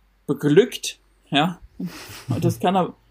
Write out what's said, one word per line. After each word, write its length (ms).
beglückt, 720
ja. 260
Und 160
es 140
kann 160
ab-, 180